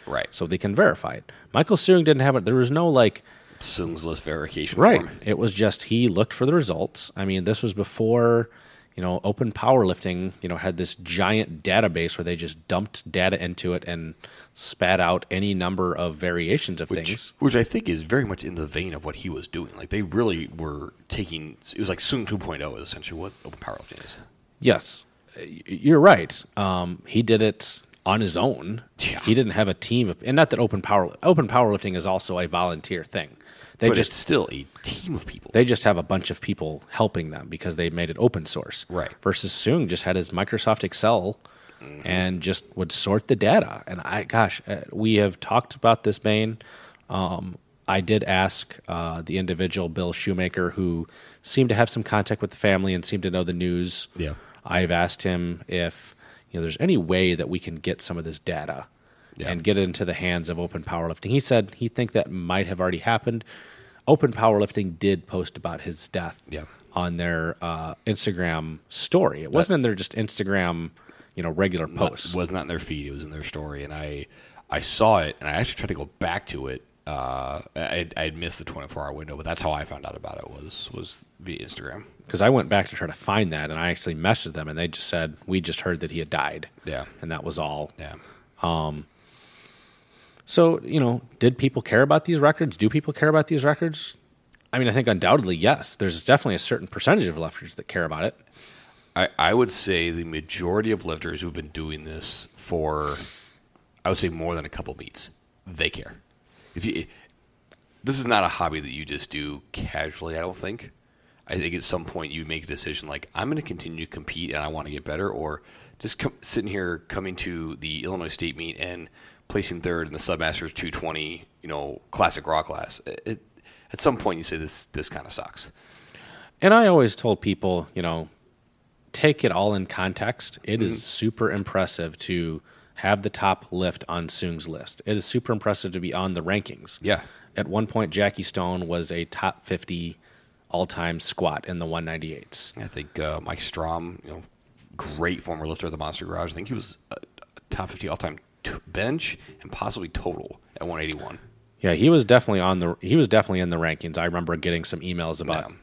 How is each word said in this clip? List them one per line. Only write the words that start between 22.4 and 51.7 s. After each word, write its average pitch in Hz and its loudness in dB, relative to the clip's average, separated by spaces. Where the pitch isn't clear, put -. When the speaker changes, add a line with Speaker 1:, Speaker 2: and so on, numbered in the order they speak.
Speaker 1:
oh 71 -6
is - -12
essentially - -8
what 98 -8
Open - -14
Powerlifting - -12
is. - -12
Speaker 2:
Yes, - 2
y-, 82 -14
you're 147 6
right. 135 10
Um, 90 0
he 113 4
did 110 6
it - 0
on 101 4
his 87 0
own. 101 0
Speaker 1:
Yeah. - -2
Speaker 2:
He 110 4
didn't 113 4
have 104 2
a 92 2
team 117 0
of, 85 -4
and 131 0
not 151 8
that 113 2
open 107 2
power, 98 2
open 160 6
powerlifting 104 4
is 85 -2
also 92 0
a 87 0
volunteer 85 -2
thing. 76 -8
They 113 6
Speaker 1:
But 113 6
Speaker 2:
just 113 2
Speaker 1:
it's - 0
still 80 2
a 69 -10
team 175 -6
of 85 -8
people. - -14
Speaker 2:
they 120 8
just 120 4
have 104 6
a 87 0
bunch - -2
of - -8
people 78 -4
helping 85 0
them 69 -12
because 82 -6
they 85 0
made 85 -2
it 80 -8
open 101 2
source. - -8
Speaker 1:
Right. 87 -4
Speaker 2:
Versus 95 0
Soong 131 2
just 87 -2
had 90 2
his 87 -2
Microsoft 104 0
Excel 104 2
Speaker 1:
Mm-hmm. 147 -16
Speaker 2:
and 92 0
just 92 0
would 90 -2
sort 104 2
the 127 6
data. 110 4
And 90 -8
I, 196 -2
gosh, 110 2
uh, 98 -6
we 110 4
have 101 4
talked - 0
about 113 4
this, 107 2
Bane. 110 0
Um, 92 -4
I 95 2
did 101 2
ask, - 0
uh, 85 -4
the 78 -4
individual, 90 -2
Bill 87 -2
Shoemaker, 90 0
who 85 -2
seemed 131 4
to 107 4